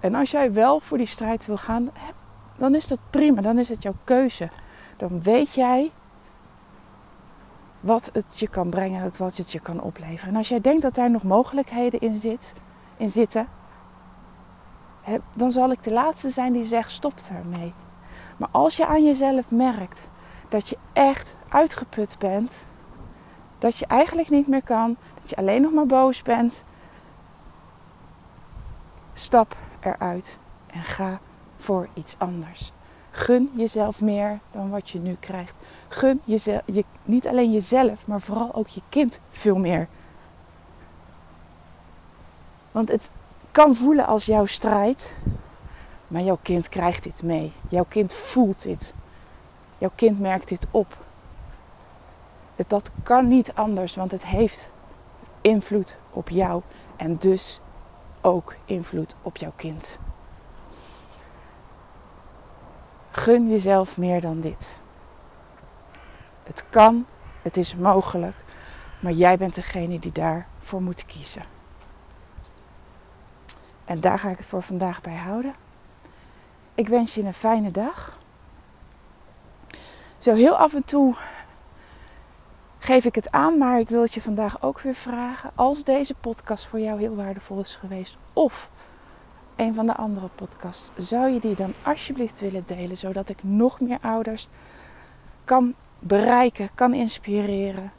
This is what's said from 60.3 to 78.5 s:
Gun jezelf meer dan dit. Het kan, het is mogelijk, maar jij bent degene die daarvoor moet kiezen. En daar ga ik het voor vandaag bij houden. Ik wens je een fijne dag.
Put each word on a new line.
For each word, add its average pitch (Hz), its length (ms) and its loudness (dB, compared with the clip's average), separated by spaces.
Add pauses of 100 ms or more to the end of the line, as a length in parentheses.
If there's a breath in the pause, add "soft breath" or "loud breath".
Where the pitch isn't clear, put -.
Gun 233 380 4
jezelf 190 480 2
meer 180 240 0
dan 165 180 -4
dit. - 380 -8 (1700 loud breath)
Het - 260 -14
kan, 226 360 8 (360)
het 175 160 -4
is 175 180 -2
mogelijk, 190 600 2 (640 loud breath)
maar 180 120 -4
jij 180 260 6
bent 185 180 -4
degene 175 440 -6
die 160 120 -8
daarvoor 165 720 -6
moet 180 240 -6
kiezen. - 380 -14 (2500 loud breath)
En 170 140 -6
daar 180 200 2
ga 208 100 -4
ik 185 80 -6
het - 80 -16
voor 185 160 -6
vandaag 180 400 -6
bij 165 140 -12
houden. 220 400 -8 (1200 soft breath)
Ik 214 120 -2
wens 233 260 2
je 214 100 -4
een 190 100 -6
fijne 220 380 0
dag. 220 460 -8 (2000 loud breath)